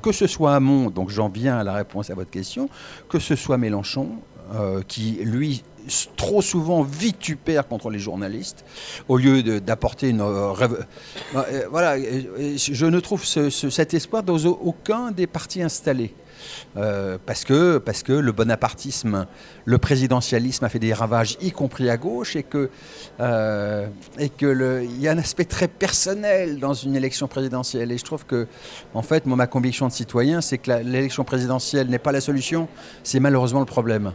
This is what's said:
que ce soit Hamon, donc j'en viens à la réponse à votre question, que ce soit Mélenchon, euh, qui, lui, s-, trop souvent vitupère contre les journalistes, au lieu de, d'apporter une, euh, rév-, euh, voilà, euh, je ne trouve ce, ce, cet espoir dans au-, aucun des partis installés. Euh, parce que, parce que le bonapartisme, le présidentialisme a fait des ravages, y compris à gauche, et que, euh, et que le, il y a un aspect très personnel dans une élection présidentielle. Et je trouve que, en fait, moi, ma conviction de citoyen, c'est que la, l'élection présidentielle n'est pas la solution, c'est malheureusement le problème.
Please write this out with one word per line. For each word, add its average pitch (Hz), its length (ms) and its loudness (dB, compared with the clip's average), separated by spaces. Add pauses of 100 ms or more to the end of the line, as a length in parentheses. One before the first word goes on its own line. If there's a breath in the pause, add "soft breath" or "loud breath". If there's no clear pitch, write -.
que 214 120 0
ce 196 160 2
soit 147 260 6
Hamon, 135 360 6
donc 92 200 -2
j'en 104 180 2
viens 120 300 0
à 107 60 0
la 98 80 -2
réponse 101 380 -4
à 95 40 -6
votre 92 160 -8
question, 240 380 -6 (400 loud breath)
que 175 100 0
ce - 160 0
soit 131 240 0
Mélenchon, 113 520 -2 (440)
euh, 95 320 -2
qui, 110 360 -4
lui, 123 400 -2 (240)
s-, - 300 -4
trop 202 240 2
souvent 170 420 2
vitupère 156 880 -2
contre 113 220 -6
les 107 80 -4
journalistes, 101 680 -8 (440 loud breath)
au 127 100 6
lieu 135 240 8
de, 110 160 2
d'apporter 113 500 -2
une, 110 140 2
euh, 101 300 0
rév-, 113 340 0 (500 loud breath)
euh, 135 340 -2
voilà, 160 260 2
euh, 131 600 -4
je 139 300 0
ne 165 120 4
trouve - 280 -4
ce, 147 240 2
ce, 139 180 -2
cet 151 240 0
espoir 214 300 -2
dans 180 160 2
au-, 170 240 2
aucun 220 480 -2
des 180 160 0
partis - 360 -6
installés. 135 520 -2 (640 loud breath)
Euh, 98 480 -2
parce - 180 -6
que, 165 320 6
parce 113 260 -2
que 131 120 0
le 139 180 2
bonapartisme, 110 920 -2 (400 loud breath)
le 123 100 4
présidentialisme 127 880 2
a 117 60 0
fait 120 80 -4
des 113 160 2
ravages, 113 480 0
y 185 80 0
compris 131 400 -2
à 117 80 2
gauche, 220 380 -4
et 143 60 -4
que, 139 280 -2 (500 loud breath)
euh, 107 680 0 (320)
et 147 120 -2
que - 160 -2
le, 131 380 2
il 120 140 -8
y 143 100 0
a 156 40 4
un 165 60 2
aspect 165 260 -2
très - 240 -2
personnel 190 880 0
dans 139 160 0
une 135 220 -2
élection 131 320 -2
présidentielle. 127 640 -2
Et 123 60 -4
je - 60 -8
trouve 156 200 -8
que, 117 220 -2 (480 loud breath)
en 113 80 -2
fait, 127 240 2
moi, 127 100 2
ma 123 100 4
conviction 127 420 0
de 123 40 -4
citoyen, 131 480 2
c'est 139 160 -2
que - 140 -4
la, 117 120 2
l'élection 131 420 -2
présidentielle 127 640 0
n'est 123 100 0
pas 143 140 0
la 139 100 0
solution, 147 460 -2 (340 loud breath)
c'est - 180 2
malheureusement 131 400 4
le 131 60 0
problème. 110 480 0